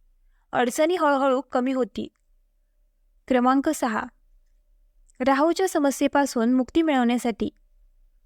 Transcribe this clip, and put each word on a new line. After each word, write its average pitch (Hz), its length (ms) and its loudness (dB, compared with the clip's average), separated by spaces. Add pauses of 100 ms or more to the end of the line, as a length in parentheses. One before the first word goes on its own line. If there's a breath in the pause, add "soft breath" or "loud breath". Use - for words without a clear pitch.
(520)
अडचणी 302 440 0
हळूहळू 277 440 2
कमी 254 320 -4
होतील. 240 340 -4 (1200)
क्रमांक 262 400 2
सहा, 240 360 -4 (1200)
राहूच्या 320 420 2
समस्येपासून 277 840 0
मुक्ती 262 300 0
मिळवण्यासाठी 240 640 0 (760)